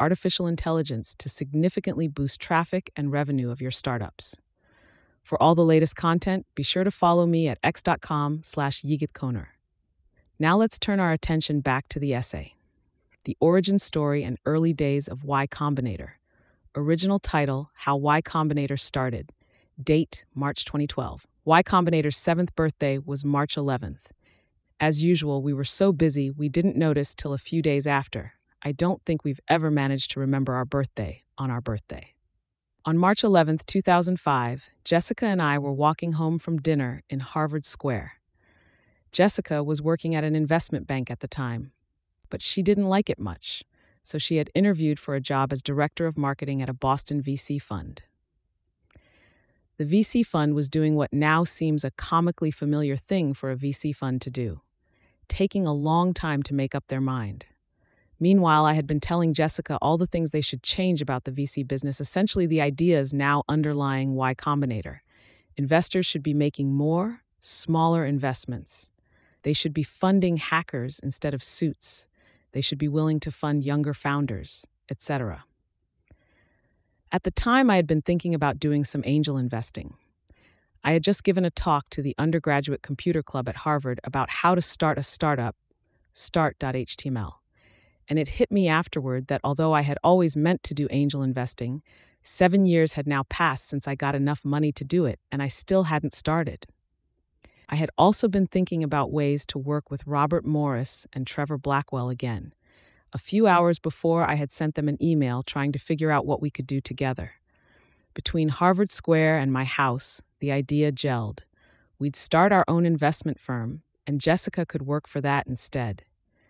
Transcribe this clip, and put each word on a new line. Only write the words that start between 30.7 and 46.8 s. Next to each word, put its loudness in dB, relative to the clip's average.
on -4
our -4
birthday. -8
On 2
March 4
eleventh, 4
two 0
thousand 2
five, -2
Jessica 0
and 2
I 2
were -2
walking 0
home 0
from -2
dinner 0
in -6
Harvard -4
Square. -4
Jessica 2
was -2
working 0
at 0
an 0
investment 0
bank -4
at -8
the -8
time, -6
but -8
she -2
didn't 2
like 2
it -4
much, -10
so -8
she 0
had -2
interviewed 2
for -6
a -2
job 0
as -4
director -2
of -4
marketing -2
at -4
a -4
Boston -2